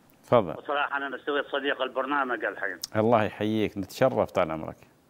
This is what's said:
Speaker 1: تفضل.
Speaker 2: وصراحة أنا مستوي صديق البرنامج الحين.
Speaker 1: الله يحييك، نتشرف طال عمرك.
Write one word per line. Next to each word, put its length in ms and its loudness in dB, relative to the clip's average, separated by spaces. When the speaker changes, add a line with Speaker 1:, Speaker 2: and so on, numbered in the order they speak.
Speaker 1:
تفضل. 340 2
Speaker 2:
وصراحة 400 -4
أنا 120 -6
مستوي 340 -2
صديق 380 -4
البرنامج 640 -2
الحين. 340 -6
Speaker 1:
الله 280 4
يحييك، 540 -2
نتشرف 540 2
طال 200 2
عمرك. 260 -8